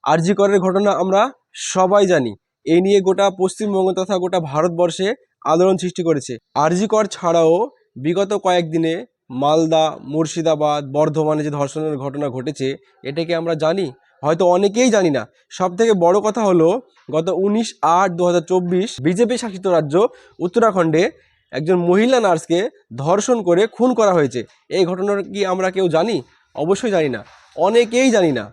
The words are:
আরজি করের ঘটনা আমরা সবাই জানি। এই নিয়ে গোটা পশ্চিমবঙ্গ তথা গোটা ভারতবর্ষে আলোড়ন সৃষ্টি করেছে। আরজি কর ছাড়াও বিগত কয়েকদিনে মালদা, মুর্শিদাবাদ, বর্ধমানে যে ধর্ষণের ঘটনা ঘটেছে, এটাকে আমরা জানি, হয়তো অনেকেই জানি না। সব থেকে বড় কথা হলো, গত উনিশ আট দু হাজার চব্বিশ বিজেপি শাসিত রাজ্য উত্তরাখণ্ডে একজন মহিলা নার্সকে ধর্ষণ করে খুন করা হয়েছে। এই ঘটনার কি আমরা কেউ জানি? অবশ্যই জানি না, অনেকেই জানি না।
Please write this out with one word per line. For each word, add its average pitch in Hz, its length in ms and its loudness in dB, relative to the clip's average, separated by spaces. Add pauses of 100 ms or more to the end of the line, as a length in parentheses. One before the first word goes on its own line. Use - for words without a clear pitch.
আরজি 165 340 2
করের 202 260 4
ঘটনা 196 260 2 (120)
আমরা 190 180 2 (520)
সবাই 185 400 4
জানি। 123 200 0 (340)
এই 165 180 4
নিয়ে 196 220 4
গোটা 190 200 2 (140)
পশ্চিমবঙ্গ 190 480 -2 (100)
তথা 185 240 -4
গোটা 180 160 -2 (120)
ভারতবর্ষে 170 580 0 (420)
আলোড়ন 180 320 4
সৃষ্টি 180 260 -6
করেছে। 135 260 -2 (300)
আরজি 180 280 0
কর 214 120 2 (100)
ছাড়াও 170 400 2 (500)
বিগত 190 280 -2 (120)
কয়েকদিনে 165 500 0 (480)
মালদা, 160 420 2 (280)
মুর্শিদাবাদ, 151 720 -2 (140)
বর্ধমানে 151 500 0
যে 147 120 -6
ধর্ষণের 151 460 -4
ঘটনা 143 220 -6 (100)
ঘটেছে, 131 320 -6 (400)
এটাকে 160 320 -4
আমরা 165 140 -4 (100)
জানি, 175 220 0 (360)
হয়তো 165 220 0 (120)
অনেকেই 208 400 2
জানি 180 200 2
না। 113 60 -2 (360)
সব 185 200 0
থেকে 226 140 2 (120)
বড় 180 120 4 (100)
কথা 214 220 -2
হলো, 170 200 4 (460)
গত 165 140 0 (160)
উনিশ 214 240 0 (280)
আট 190 220 2
দু 175 100 0
হাজার 175 220 0
চব্বিশ 180 380 0 (180)
বিজেপি 214 360 0
শাসিত 190 220 -10 (120)
রাজ্য 151 180 0 (440)
উত্তরাখণ্ডে 180 640 2 (500)
একজন 156 240 0 (120)
মহিলা 226 320 4
নার্সকে 170 400 0 (440)
ধর্ষণ 208 340 0 (100)
করে 175 140 4 (140)
খুন 254 220 2
করা 202 180 4
হয়েছে। 123 240 0 (360)
এই 185 140 2
ঘটনার 196 280 -2 (140)
কি 202 80 -8 (120)
আমরা 190 180 -2
কেউ 185 160 -2 (100)
জানি? 196 200 0 (380)
অবশ্যই 196 420 -2
জানি 156 180 0
না, 101 60 -10 (360)
অনেকেই 233 540 2
জানি 185 280 2
না। 104 140 -8